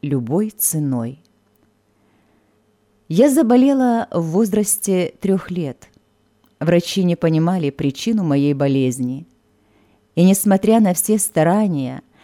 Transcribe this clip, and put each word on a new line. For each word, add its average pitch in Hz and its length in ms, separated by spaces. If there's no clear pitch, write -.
любой 143 480
ценой. 139 720
Я 226 220
заболела 254 800
в 165 220
возрасте 196 880
трех 190 320
лет. 165 380
Врачи 175 440
не 175 100
понимали 165 560
причину 185 540
моей 143 280
болезни. 135 760
И, 170 80
несмотря 202 560
на 190 120
все 214 280
старания, 165 840